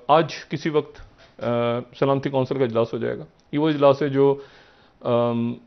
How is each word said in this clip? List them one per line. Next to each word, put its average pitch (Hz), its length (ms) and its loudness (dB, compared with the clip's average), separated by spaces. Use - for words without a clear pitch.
आज 156 240 4
किसी 160 200 -6
वक्त, 147 280 -4
अ, - 60 -20
सलामती 139 340 0
कौंसिल 135 280 -2
का 135 60 0
इजलास 117 300 0
हो 120 40 -6
जाएगा। 120 260 -6
ये 143 40 -2
वो 156 120 0
इजलास 139 320 4
है 147 80 0
जो, 139 340 2
अम, 120 500 0